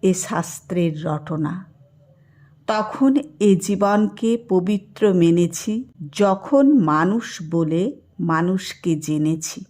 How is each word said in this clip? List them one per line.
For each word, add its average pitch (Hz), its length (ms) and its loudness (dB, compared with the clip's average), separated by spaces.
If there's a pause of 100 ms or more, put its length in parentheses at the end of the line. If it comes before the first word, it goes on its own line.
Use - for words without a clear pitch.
এ 190 120 4
শাস্ত্রের 170 760 -4 (100)
রটনা। 156 520 -4 (1120)
তখন 220 440 0 (280)
এ 208 160 6
জীবনকে 202 720 0 (180)
পবিত্র 196 540 -2 (120)
মেনেছি, 170 580 2 (400)
যখন 202 520 2 (180)
মানুষ 165 440 0 (240)
বলে 165 320 0 (380)
মানুষকে 175 760 -2
জেনেছি। 151 720 -4